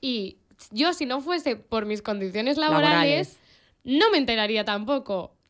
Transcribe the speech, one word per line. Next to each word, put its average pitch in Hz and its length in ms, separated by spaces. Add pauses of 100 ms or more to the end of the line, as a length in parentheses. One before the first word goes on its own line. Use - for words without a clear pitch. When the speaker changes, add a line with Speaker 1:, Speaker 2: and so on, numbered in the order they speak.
Speaker 1:
y 233 380 (340)
yo, 285 200
si 311 140
no 254 140
fuese 302 360
por 214 300
mis 214 160
condiciones 208 560
laborales, 302 320
Speaker 2:
Laborales. 320 480 (460)
Speaker 1:
no 311 260
me 392 80
enteraría 220 460
tampoco. 208 720 (140)